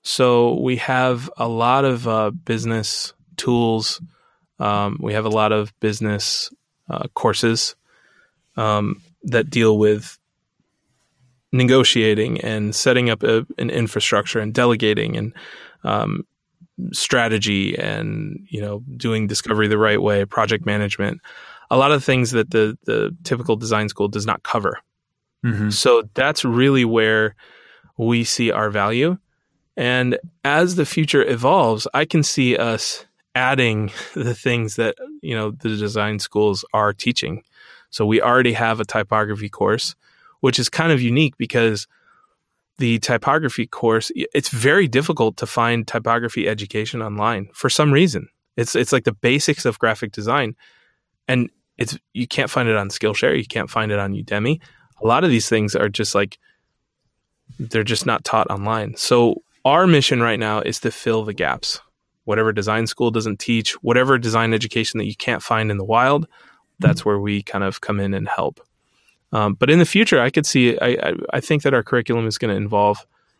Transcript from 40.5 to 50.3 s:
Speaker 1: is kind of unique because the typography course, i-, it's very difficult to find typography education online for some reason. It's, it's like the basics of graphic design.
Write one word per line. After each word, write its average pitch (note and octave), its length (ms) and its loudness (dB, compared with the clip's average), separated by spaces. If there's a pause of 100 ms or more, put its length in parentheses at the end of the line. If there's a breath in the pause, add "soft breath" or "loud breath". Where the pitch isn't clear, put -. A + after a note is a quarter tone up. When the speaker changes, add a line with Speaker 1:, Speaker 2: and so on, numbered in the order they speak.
Speaker 1:
is A#2+ 120 -2
kind D#3+ 220 0
of C3 100 2
unique B2+ 360 0
because A2+ 500 0 (880)
the A#2 220 0
typography C3+ 680 -2
course, A2+ 500 -2
i-, - 160 -4
it's - 160 -2
very C#3 380 2
difficult B2 500 0
to A#2 100 -6
find A#2 400 0
typography A#2 600 -2
education G#2+ 540 -6
online G#2 520 -4
for - 160 -2
some D3+ 220 4
reason. C#3+ 380 2 (280)
It's, A#2+ 180 -4
it's A#2+ 160 0
like C3 120 2
the A#2 100 0
basics C#3 520 0
of A2+ 140 -2
graphic A2 320 0
design. A2+ 440 -2 (720 soft breath)